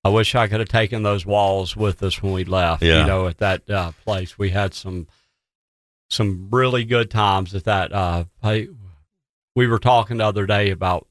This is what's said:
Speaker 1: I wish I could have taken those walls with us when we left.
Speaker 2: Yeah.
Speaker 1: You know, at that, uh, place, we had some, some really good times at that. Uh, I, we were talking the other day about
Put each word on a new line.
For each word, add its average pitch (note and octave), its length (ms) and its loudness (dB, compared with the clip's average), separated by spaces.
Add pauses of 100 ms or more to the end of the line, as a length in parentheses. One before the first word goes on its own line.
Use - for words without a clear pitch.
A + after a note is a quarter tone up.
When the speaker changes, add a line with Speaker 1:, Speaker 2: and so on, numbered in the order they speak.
Speaker 1:
I G2+ 60 2
wish G#2+ 240 2
I A#2 140 2
could G#2+ 120 -2
have A2 100 -4
taken A2+ 340 0
those G2+ 240 -2
walls G2 480 0
with G#2 260 -2
us F#2+ 220 -4
when G2 100 -2
we F#2 100 -2
left. F2 380 0
Speaker 2:
Yeah. D#2+ 200 6
Speaker 1:
You D#2 60 4
know, F#2+ 200 0
at E2 100 -6
that, F#2+ 320 -2
uh, F2+ 220 -2 (120)
place, F#2 340 -6
we G2 120 0
had G2 240 0
some, F2+ 340 -10 (1000)
some F#2+ 420 -2
really B2 340 0
good A#2 260 0
times G2 420 2
at F#2+ 120 -6
that. G2 280 -2
Uh, F2 300 -2 (180)
I, A2 280 -2 (840)
we B2 120 2
were A#2 100 2
talking A#2 400 2
the A2 80 0
other G2+ 220 0
day G2+ 240 2
about F2+ 400 -2